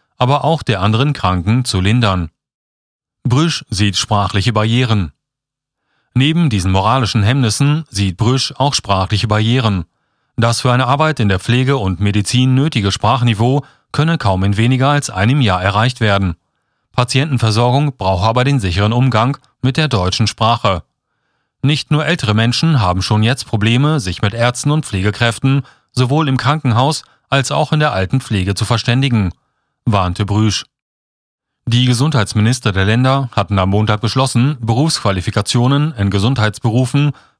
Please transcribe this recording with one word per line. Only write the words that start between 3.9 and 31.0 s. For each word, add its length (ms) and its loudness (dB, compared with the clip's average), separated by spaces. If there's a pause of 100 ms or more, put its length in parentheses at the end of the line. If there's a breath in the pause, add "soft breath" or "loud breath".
sprachliche 560 -2
Barrieren. 600 0 (1000)
Neben 380 2
diesen 200 0
moralischen 520 2
Hemmnissen 680 0
sieht 300 -4
Brüsch 380 -2
auch 180 -2
sprachliche 540 -2
Barrieren. 560 0 (520)
Das 260 0
für 100 2
eine 140 2
Arbeit 320 0
in 100 2
der 120 0
Pflege 380 0
und 220 -4
Medizin 540 2
nötige 380 0
Sprachniveau 720 0 (280 loud breath)
könne 260 0
kaum 260 0
in 140 0
weniger 320 2
als 180 0
einem 320 0
Jahr 220 0
erreicht 380 0
werden. 360 0 (560)
Patientenversorgung 1040 0
brauche 300 -2
aber 180 2
den 160 0
sicheren 320 0
Umgang 460 0 (240 soft breath)
mit 160 -2
der 100 0
deutschen 380 0
Sprache. 560 0 (800)
Nicht 280 0
nur 160 0
ältere 280 0
Menschen 460 2
haben 220 0
schon 220 0
jetzt 220 -2
Probleme, 520 0
sich 240 -6
mit 120 -2
Ärzten 360 -2
und 160 -2
Pflegekräften 760 0 (280 loud breath)
sowohl 380 0
im 80 0
Krankenhaus 680 0 (260 soft breath)
als 220 0
auch 220 -2
in 80 2
der 120 0
Altenpflege 600 -2
zu 100 -4
verständigen, 680 0 (520)
warnte 420 0
Brüsch. 380 0 (1000)